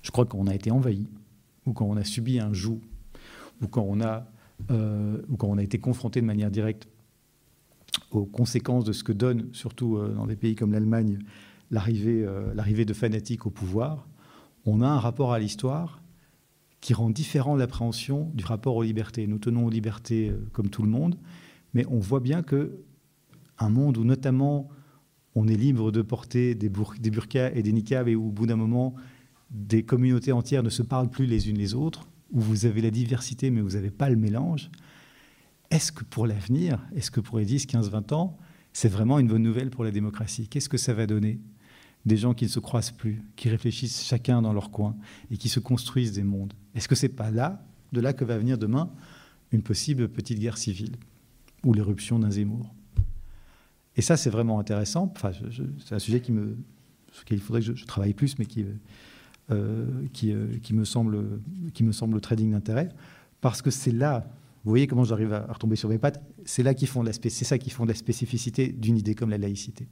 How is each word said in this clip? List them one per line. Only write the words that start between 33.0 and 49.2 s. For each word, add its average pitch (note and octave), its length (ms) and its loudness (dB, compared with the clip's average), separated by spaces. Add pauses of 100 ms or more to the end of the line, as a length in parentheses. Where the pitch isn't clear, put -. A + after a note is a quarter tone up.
mais A2+ 100 2
vous F#2+ 100 0
n'avez G2+ 200 -2
pas C#3 180 0
le B2 60 6
mélange, A#2+ 540 0 (1040)
est-ce D#3+ 200 2
que - 120 -12
pour A2 240 -2
l'avenir, A#2 580 0 (100)
est-ce - 160 -4
que - 80 0
pour A2 180 -4
les G#2+ 80 2
dix, C3 200 0
quinze, A2 240 0
vingt G#2 220 -4
ans, E3 260 -2 (340)
c'est - 160 2
vraiment A2 320 4
une B2 80 6
bonne A2+ 160 4
nouvelle A#2+ 260 0
pour A#2+ 140 -6
la A2 80 0
démocratie ? G#2 560 -4
Qu'est-ce - 220 -4
que C3 80 -2
ça A#2+ 160 0
va A2 120 2
donner ? G#2+ 340 2 (640)
Des G#2+ 120 6
gens A#2+ 160 4
qui A#2+ 120 0
ne G2 40 0
se A#2+ 100 -2
croisent A2 320 -2
plus, G#2+ 320 -6 (120)
qui - 140 0
réfléchissent A2+ 540 -2
chacun A#2+ 380 2
dans G#2+ 120 2
leur G2+ 180 -2
coin G#2 240 -2 (360)
et G#2 60 -4
qui A2+ 120 -2
se - 100 0
construisent A#2+ 520 0
des G2+ 120 -2
mondes. G2 300 -2 (220)
Est-ce - 120 -4
que C3+ 80 6
c'est C#3 140 2
pas A2 220 -4
là, C#3+ 340 -2 (280)
de A#2+ 80 2
là C3 120 2
que B2+ 120 -2
va A2+ 120 0
venir A#2+ 200 2
demain, B2 340 0 (600)